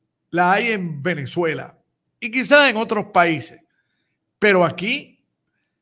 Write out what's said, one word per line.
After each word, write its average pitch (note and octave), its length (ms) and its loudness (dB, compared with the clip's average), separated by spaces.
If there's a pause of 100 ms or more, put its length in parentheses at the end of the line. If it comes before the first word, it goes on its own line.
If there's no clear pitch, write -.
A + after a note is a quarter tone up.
(300)
la F3+ 220 2
hay A3+ 200 0
en E3+ 300 -6
Venezuela D3+ 760 -6 (420)
y A3+ 100 -10
quizás C4 400 4
en G#3+ 60 -2
otros A3 360 -2
países. E3 480 0 (800)
Pero F#3+ 260 4
aquí, G3+ 600 -6 (580)